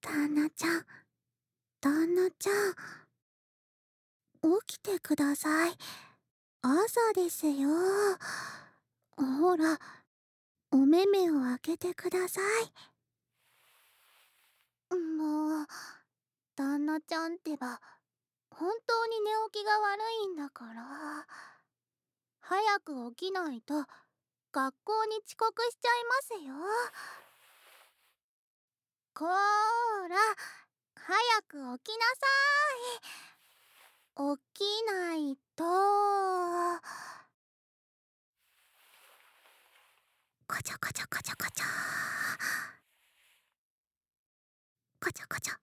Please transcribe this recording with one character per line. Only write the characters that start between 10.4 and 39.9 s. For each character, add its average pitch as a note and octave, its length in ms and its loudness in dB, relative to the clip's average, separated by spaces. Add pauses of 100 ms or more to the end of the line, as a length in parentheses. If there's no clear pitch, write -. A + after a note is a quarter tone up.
お C4+ 140 8
目 E4+ 200 8
目 F#4+ 260 6
を D4 80 4
開 B3+ 200 0
け E4+ 180 -2
て F4+ 160 -4
く - 160 -4
だ F#4 180 0
さ F#4 140 -4 (2500)
い。 F#4 40 -2
も D#4 680 0
う、 D4 60 -8 (920)
旦 C#4+ 280 0
那 D#4 140 0
ち - 140 -6
ゃ E4 160 -2
ん E4+ 60 -6
っ - 20 -14
て D#4 180 -6
ば、 B3 240 -8 (680)
本 F4 240 -4 (120)
当 A#4 220 2
に A4+ 140 -2
寝 G#4 100 0 (220)
起 G#4 80 -6
き G4+ 40 -6
が G#4+ 140 2
悪 G#4 220 0 (240)
い - 20 -4
ん F#4 80 -6
だ C#4+ 140 -8
か - 240 -18
ら。 D4 520 -12 (1160)
早 G4+ 400 2
く B3 340 -8
起 F4+ 120 -6
き F#4+ 40 -2
な F4 220 -2
い A3+ 80 -10
と、 D4 240 -2 (680)
学 C4+ 320 -2
校 A4 220 0
に G#4+ 100 -4 (100)
遅 - 120 -18
刻 A4+ 340 0
し - 60 -18
ち - 80 -8
ゃ A#4+ 40 2
い A#4+ 140 2
ま A#4 180 -2
す - 120 -10 (120)
よ。 C4 80 -10 (2500)
こ D4+ 100 -6
ー E4+ 40 -2 (800)
ら、 F4 100 -2 (800)
早 - 200 -4 (320)
く B3+ 320 -10
起 G#4+ 140 -10
き A4 60 -6
な A4+ 80 2
さ B4+ 180 0 (720)
い。 - 1400 -10
起 - 40 -16 (120)
き G#4 380 -2
な F4 240 -2
い C#4+ 220 -2 (180)
と。 D#4 80 -4 (4000)